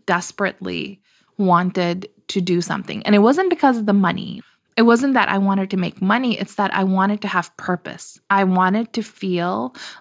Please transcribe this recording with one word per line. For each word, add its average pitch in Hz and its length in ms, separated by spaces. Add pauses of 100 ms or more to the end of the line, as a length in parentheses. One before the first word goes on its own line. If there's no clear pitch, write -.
desperately 185 960 (360)
wanted 180 680 (200)
to - 120
do 175 220
something. - 420
And 208 120
it 202 40
wasn't 285 300
because 269 280
of 214 100
the 202 60
money. 185 500 (340)
It 226 60
wasn't 233 300
that 233 160
I 196 80
wanted 196 320
to 190 80
make 170 240
money, 226 360
it's - 180
that 202 180
I 196 100
wanted 190 380
to 202 80
have 180 260
purpose. - 640 (100)
I 196 140
wanted 185 500
to 226 100
feel 190 680 (280)